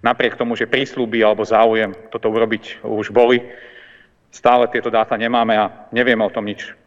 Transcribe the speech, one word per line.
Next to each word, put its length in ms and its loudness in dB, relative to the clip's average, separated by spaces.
Napriek 320 0
tomu, 160 -2
že 160 -4
prísľuby 560 -2
alebo 160 2
záujem 480 2
toto 160 -4
urobiť 560 -4
už 240 -4
boli, 320 4
stále 400 2
tieto 240 -4
dáta 240 0
nemáme 400 0
a 320 -4
nevieme 320 0
o 80 0
tom 160 -6
nič. 240 -10